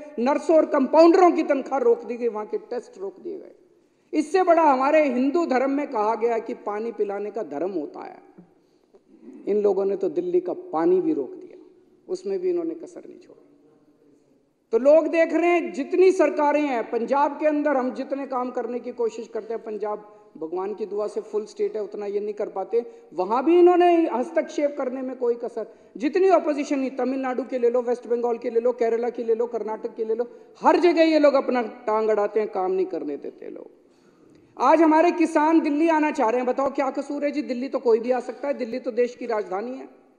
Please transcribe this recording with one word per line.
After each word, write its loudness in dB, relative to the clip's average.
नर्सों 2
और 6
कंपाउंडरों 6
की 0
तनख्वाह -2
रोक 2
दी -8
गई, -2
वहां -6
के -8
टेस्ट -12
रोक -12
दिए -12
गए। -20
इससे 0
बड़ा 6
हमारे 4
हिंदू 0
धर्म 0
में -4
कहा -2
गया 0
है -2
कि -10
पानी -8
पिलाने -6
का -8
धर्म -6
होता -8
है। -18
इन 0
लोगों 0
ने 0
तो -4
दिल्ली -2
का -6
पानी 0
भी 0
रोक -4
दिया, -18
उसमें -6
भी -2
इन्होंने -2
कसर -18
नहीं -20
छोड़ी। -20
तो 2
लोग 6
देख 2
रहे 2
हैं, 0
जितनी 4
सरकारें 2
हैं, -4
पंजाब 0
के 0
अंदर 0
हम -2
जितने -8
काम -6
करने -6
की -10
कोशिश -6
करते -10
हैं, -8
पंजाब -10
भगवान -6
की -6
दुआ -6
से -6
फुल -6
स्टेट -6
है, -4
उतना -10
ये -4
नहीं -6
कर -6
पाते, -4
वहां -2
भी 6
इन्होंने 6
हस्तक्षेप -2
करने -6
में -8
कोई 0
कसर। -10
जितनी 2
अपोजिशन 2
है, -2
तमिलनाडु -4
के -6
ले 2
लो, 0
वेस्ट -4
बंगाल -2
के -6
ले 0
लो, 0
केरला 0
के -8
ले 2
लो, -2
कर्नाटक -8
के -6
ले -2
लो, -4
हर 6
जगह 6
ये 4
लोग 6
अपना 0
टांग -2
अड़ाते 0
हैं, -2
काम -2
नहीं 0
करने -8
देते -14
लोग। -16
आज 6
हमारे 6
किसान 2
दिल्ली 0
आना 2
चाह 0
रहे 0
हैं, -2
बताओ -2
क्या -2
कसूर -6
है 0
जी? -6
दिल्ली -6
तो -4
कोई 4
भी -2
आ 0
सकता -10
है, -2
दिल्ली -6
तो -8
देश -2
की -12
राजधानी -6
है, -14